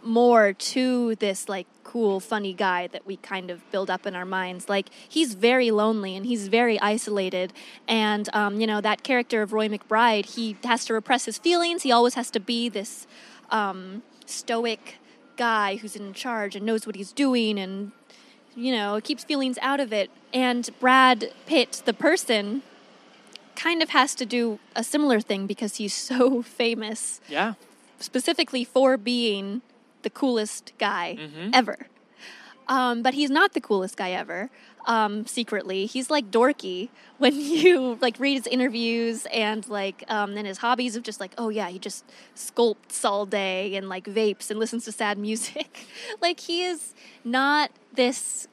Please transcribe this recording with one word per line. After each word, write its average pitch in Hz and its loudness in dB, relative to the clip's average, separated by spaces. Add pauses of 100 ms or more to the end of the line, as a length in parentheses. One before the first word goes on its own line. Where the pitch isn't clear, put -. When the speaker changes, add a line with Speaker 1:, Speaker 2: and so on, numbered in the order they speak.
Speaker 1:
more 226 8
to 247 0
this, 202 -2
like, 190 -6 (180)
cool, 202 0
funny 202 -4
guy 180 0
that - -14
we 196 -8
kind 185 -8
of 170 -12
build 190 -2
up 185 -4
in 196 -6
our 180 -6
minds. 180 -6
Like, 196 0 (200)
he's 285 0
very 233 4
lonely 208 2
and 190 -10
he's 220 -2
very 226 4
isolated. 196 0 (360)
And, 214 0
um, 208 0
you 226 2
know, 214 0
that 208 0
character 240 0
of 202 -4
Roy 214 0
McBride, 214 2
he 220 -6
has 247 -8
to 233 -4
repress 240 0
his 220 -8
feelings. 339 0
He 262 2
always 240 4
has 240 -6
to 226 -2
be 233 -2
this, - -10 (440)
um, 196 -4 (220)
stoic - -6 (400)
guy 214 2
who's 214 -12
in 202 -12
charge 214 -6
and 202 -8
knows 220 -2
what 208 -8
he's 185 -12
doing 233 2
and, 196 -8 (640)
you 247 -2
know, 208 -2
keeps 269 -8
feelings 269 -2
out 269 0
of 233 -2
it. 208 0 (220)
And 247 0 (120)
Brad 254 6 (140)
Pitt, 285 0
the 233 0
person, 233 0 (920)
kind 330 0
of 311 0
has 262 4
to 254 -4
do 233 0 (160)
a - -2
similar 285 4
thing 196 -4
because 202 -6
he's 208 -4
<laughs> - -8
so 254 4
famous. 233 -4
Speaker 2:
Yeah. 185 -2 (440)
Speaker 1:
Specifically 262 -2
for 262 4
being 214 -2 (400)
the 220 -4
coolest 233 -2
guy 175 -2
Speaker 2:
Mm-hmm. 156 -10
Speaker 1:
ever. - 4 (840)
Um, 247 2
but 254 4
he's 285 0
not 349 4
the - 0
coolest 196 -2
guy 185 -4
ever, 180 -6 (360)
um, 214 2
secretly. 196 -4
He's, 254 -6
like, 285 0
dorky 226 2 (300)
when 269 6
<laughs> 285 -4
you, 294 4
like, 247 0
read 277 2
his 254 -4
interviews 233 0
and, 214 -2
like, 196 -6
um, 208 -2
and 208 -6
his 190 -8
hobbies 240 0
of 240 -8
just, 214 -10
like, 190 -10
oh, 233 -4
yeah, 214 -4
he 180 -10
just - -12 (320)
sculpts - -2
all 208 0
day 190 -2
and, 190 -6
like, 185 -8
vapes 208 -2
and 214 -6
listens 233 -4
to 220 -10
sad 208 -2
music. - -6 (160)
<laughs> 427 -10
Like, 349 0
he 349 -4
is 359 -6 (320)
not 277 2 (240)
this - 0